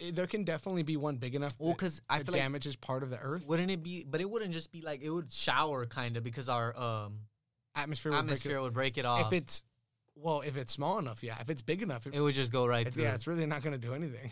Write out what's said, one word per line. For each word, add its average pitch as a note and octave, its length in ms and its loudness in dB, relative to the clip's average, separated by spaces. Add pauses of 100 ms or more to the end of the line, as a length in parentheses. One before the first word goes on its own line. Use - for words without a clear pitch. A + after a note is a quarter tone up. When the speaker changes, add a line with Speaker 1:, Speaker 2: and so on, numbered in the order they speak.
(120)
Speaker 1:
there F3+ 140 2
can G#3 180 0
definitely E3+ 400 0
be D#3 120 2
one C#3+ 220 0
big B2 180 -2
enough C#3+ 220 -2
Speaker 2:
Well, E3 120 2
Speaker 1:
that E3+ 80 0
Speaker 2:
'cause F3+ 300 -2
I D3 120 2
Speaker 1:
the - 60 -4
Speaker 2:
feel F3 60 -2
like C#3 100 6
Speaker 1:
damage C3+ 240 -2
is C#3 100 -4
part C3 260 -2
of C3 80 -4
the B2 80 -6
earth. C#3+ 280 -4
Speaker 2:
Wouldn't E3+ 240 4
it F3 120 -2
be, F3 220 -8
but D3 160 -2
it G3 100 -2
wouldn't G#3+ 220 -2
just D#3+ 200 -4
be E3 80 -12
like, D3+ 220 -6
it D3+ 80 -2
would D#3+ 220 -2
shower C3+ 540 4
kinda A#2 340 -2
because B2 280 -4
our, A#2+ 300 2
um, G#2+ 420 -2 (560)
Speaker 1:
Atmosphere D3 360 -2
would D3 60 6
break D3+ 80 2
it D3+ 40 0
Speaker 2:
atmosphere C#3 300 0
would B2+ 140 -2
break C3 240 2
it B2+ 60 0
off. A#2+ 280 4
Speaker 1:
If E3+ 100 4
it's, - 220 -2 (520)
well, D3 260 0
if C#3 140 -4
it's B2+ 160 -2
small E3+ 280 0
enough, A#2+ 240 -6
yeah. A2+ 160 -6
If A#2 100 -4
it's C#3 100 -4
big F3+ 220 0
enough, C3+ 240 -2
it C#3 80 -6
Speaker 2:
It C#3+ 60 2
would C#3+ 160 4
just B2+ 160 2
go B2 160 6
right A#2 180 6
Speaker 1:
it, B2 80 -4
Speaker 2:
through. - 80 0
Speaker 1:
yeah, C3 120 4
it's G#2+ 120 -4
really E3 200 0
not D3 180 -2
gonna C#3+ 140 -2
do A#2+ 160 -4
anything. B2+ 380 -6